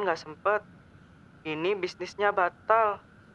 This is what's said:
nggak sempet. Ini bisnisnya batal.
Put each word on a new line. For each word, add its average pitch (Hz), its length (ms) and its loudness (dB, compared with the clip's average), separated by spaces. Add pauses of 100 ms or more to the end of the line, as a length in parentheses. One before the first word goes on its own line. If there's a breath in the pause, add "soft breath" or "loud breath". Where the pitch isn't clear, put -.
nggak 165 80 2
sempet. 196 480 -2 (800)
Ini 160 320 -2
bisnisnya 180 560 -2
batal. 202 720 0 (320)